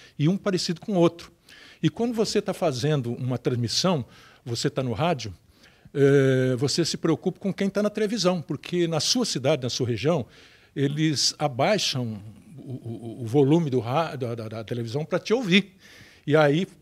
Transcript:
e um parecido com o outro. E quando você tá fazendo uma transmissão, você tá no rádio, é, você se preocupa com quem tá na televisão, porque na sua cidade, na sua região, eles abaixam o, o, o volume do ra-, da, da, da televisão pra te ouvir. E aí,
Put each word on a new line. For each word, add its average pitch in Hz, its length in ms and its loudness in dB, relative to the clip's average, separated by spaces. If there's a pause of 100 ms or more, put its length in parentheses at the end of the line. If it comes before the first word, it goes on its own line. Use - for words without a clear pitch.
(180)
e 147 120 2
um 190 80 2
parecido 185 420 -4
com 214 140 -6
o - 20 0
outro. 170 340 2 (520)
E 160 80 2
quando 233 240 -2
você 214 280 0
tá 190 120 -4
fazendo 139 580 0
uma 123 260 -4
transmissão, 127 680 0 (400)
você 120 240 -4
tá 135 120 -2
no 123 120 -4
rádio, 120 400 -2 (640)
é, 135 600 4
você 135 280 0
se 165 140 -4
preocupa 165 420 -2
com 190 140 -4
quem 202 160 -2
tá 202 140 -2
na 208 60 0
televisão, 190 520 0
porque 170 460 -2
na 160 120 -2
sua 240 260 0
cidade, 139 360 0
na 127 80 -4
sua 120 180 -2
região, 123 380 0 (500)
eles 143 640 0
abaixam 131 800 -2 (380)
o, 127 140 -14
o, 117 520 -10
o 113 40 -6
volume 147 420 4
do 127 100 0
ra-, 147 360 -2
da, 123 180 -6
da, 110 140 -10
da 110 160 -10
televisão 120 420 -6
pra 180 140 -2
te - 160 -2
ouvir. 196 400 2 (500)
E 147 100 2
aí, 156 300 4 (160)